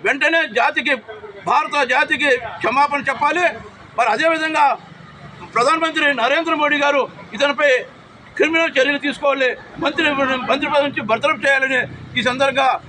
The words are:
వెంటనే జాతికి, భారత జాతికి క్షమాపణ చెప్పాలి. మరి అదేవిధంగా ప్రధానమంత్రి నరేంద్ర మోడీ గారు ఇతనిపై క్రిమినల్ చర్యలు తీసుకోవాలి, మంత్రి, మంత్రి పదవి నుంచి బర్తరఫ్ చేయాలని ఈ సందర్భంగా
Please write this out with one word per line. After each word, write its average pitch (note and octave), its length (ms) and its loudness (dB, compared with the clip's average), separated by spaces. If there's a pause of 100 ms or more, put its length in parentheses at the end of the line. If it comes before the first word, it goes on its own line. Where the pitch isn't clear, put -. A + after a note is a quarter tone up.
వెంటనే D4+ 440 0
జాతికి, C4 460 0 (520)
భారత D4 380 0
జాతికి C#4 520 2
క్షమాపణ B3 720 -2
చెప్పాలి. D4+ 320 0 (580)
మరి A3+ 100 2
అదేవిధంగా D#4 680 2 (800)
ప్రధానమంత్రి D#4 600 2
నరేంద్ర D4 400 0
మోడీ D4 240 2
గారు C#4+ 300 2 (240)
ఇతనిపై C#4 460 2 (580)
క్రిమినల్ D#4 420 2
చర్యలు C#4 200 2
తీసుకోవాలి, C4+ 580 0 (220)
మంత్రి, D4+ 320 0
మంత్రి C4+ 600 -2
పదవి D4 180 2
నుంచి D4 120 -6
బర్తరఫ్ A#3 460 -2
చేయాలని C4+ 340 2 (400)
ఈ - 20 -4
సందర్భంగా C4 680 0